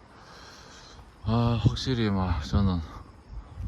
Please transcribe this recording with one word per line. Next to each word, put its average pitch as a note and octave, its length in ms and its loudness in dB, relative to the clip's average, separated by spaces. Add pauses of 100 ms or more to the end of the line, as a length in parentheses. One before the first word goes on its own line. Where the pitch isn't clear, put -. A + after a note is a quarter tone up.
(1200)
아, A#2 380 2
확실히 A#2 480 2
막 F#2 320 0
저는 F#2+ 380 2 (880)